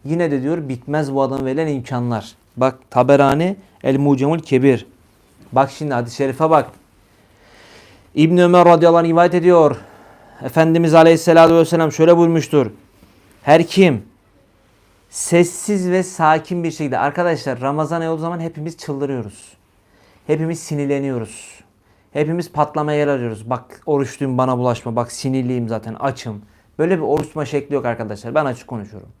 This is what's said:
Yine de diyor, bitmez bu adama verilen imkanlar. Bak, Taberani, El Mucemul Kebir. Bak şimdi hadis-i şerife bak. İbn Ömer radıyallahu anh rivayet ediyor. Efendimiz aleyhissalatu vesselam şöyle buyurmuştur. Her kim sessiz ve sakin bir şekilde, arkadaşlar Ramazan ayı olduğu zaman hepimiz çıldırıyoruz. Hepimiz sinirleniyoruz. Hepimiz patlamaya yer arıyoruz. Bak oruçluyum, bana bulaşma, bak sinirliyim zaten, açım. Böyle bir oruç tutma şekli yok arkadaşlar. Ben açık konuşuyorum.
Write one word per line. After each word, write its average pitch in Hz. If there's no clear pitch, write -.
Yine 165
de 135
diyor, 156
bitmez 139
bu 135
adama 135
verilen 139
imkanlar. 120
Bak, 127
Taberani, 143
El 135
Mucemul 143
Kebir. 131
Bak 135
şimdi 147
hadis-i 120
şerife 139
bak. 151
İbn 160
Ömer 175
radıyallahu 170
anh 170
rivayet 170
ediyor. 165
Efendimiz 160
aleyhissalatu 165
vesselam 160
şöyle 170
buyurmuştur. 156
Her 160
kim 170
sessiz 180
ve 185
sakin 170
bir 165
şekilde, 135
arkadaşlar 147
Ramazan 147
ayı 160
olduğu 160
zaman 165
hepimiz 165
çıldırıyoruz. 135
Hepimiz 160
sinirleniyoruz. 139
Hepimiz 160
patlamaya 151
yer 147
arıyoruz. 117
Bak -
oruçluyum, 139
bana 127
bulaşma, 120
bak 120
sinirliyim 127
zaten, 110
açım. 117
Böyle 175
bir 160
oruç 135
tutma 151
şekli 143
yok 127
arkadaşlar. 113
Ben 151
açık 127
konuşuyorum. 104